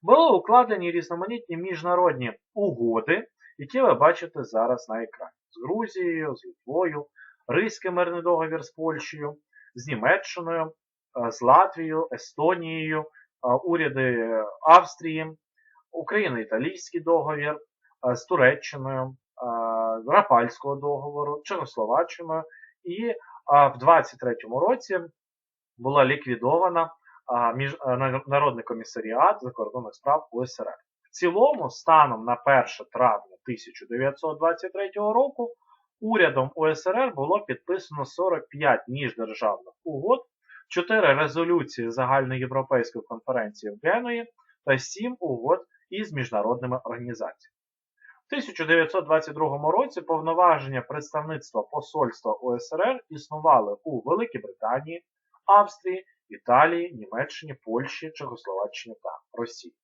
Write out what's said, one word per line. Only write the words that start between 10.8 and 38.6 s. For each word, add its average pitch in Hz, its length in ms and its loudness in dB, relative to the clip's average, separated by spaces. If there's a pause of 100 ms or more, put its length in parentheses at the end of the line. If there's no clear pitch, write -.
е, 117 40 -2
з - 120 -10
Латвією, 160 720 4
Естонією, 160 880 -2
е, 156 40 -8 (600)
уряди 131 640 0 (400)
Австрії, 160 680 4 (540)
Україно-італійський 160 1120 -4
договір, 151 580 0 (520)
е, 127 40 0
з 120 100 -10
Туреччиною, 135 840 2
е, 131 80 -12 (1000)
Рапальського 139 640 4
договору, 147 680 -6
Чехословаччиною. 160 1000 -4 (420)
І, 185 220 -8
е, 233 100 -4 (320)
в 143 300 6
двадцять 143 420 4
третьому 120 400 -4
році 196 400 0 (760)
була 135 260 4
ліквідована, 143 880 0 (400)
е, 120 200 2
між-, 139 260 -6
е, 127 160 0
на-, 131 300 -2
Народний 135 380 0
комісаріат 117 760 -2
закордонних 120 540 -8
справ 151 360 -2
У 123 160 -4
С - 160 -12
Р - 60 -6
Р. - 60 -12 (280)
В - 80 -20
цілому, 185 600 2
станом 139 540 4
на 120 120 0
перше 127 560 2
травня 110 520 0
тисяча - 460 -12
дев'ятсот 139 480 -4
двадцять 170 340 -2
третього 202 400 -4
року, 247 420 0 (460)
урядом 160 540 2
У 156 120 0
С 156 240 0
Р 208 80 0
Р 254 160 0
було 156 260 0
підписано 151 640 -6
сорок 175 440 -4
п'ять 143 400 0